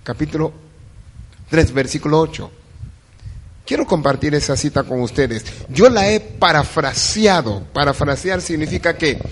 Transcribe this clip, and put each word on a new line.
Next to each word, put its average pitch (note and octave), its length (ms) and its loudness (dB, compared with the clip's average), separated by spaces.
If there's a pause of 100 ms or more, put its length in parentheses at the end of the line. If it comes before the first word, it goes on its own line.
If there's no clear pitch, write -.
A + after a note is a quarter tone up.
capítulo D3+ 520 -4 (960)
tres, D#3 240 4
versículo D3 440 0
ocho. D3+ 320 -2 (1160)
Quiero C#4+ 200 -2
compartir D3 480 0
esa C#3+ 220 0
cita C#3 280 -2
con B2+ 180 -4
ustedes. A#2 420 -2 (240)
Yo F3+ 220 8
la G#3 200 2
he G#3+ 80 2
parafraseado. D#3 1400 2 (120)
Parafrasear C#3+ 640 0
significa E3 560 -2
que, D3 220 -2 (140)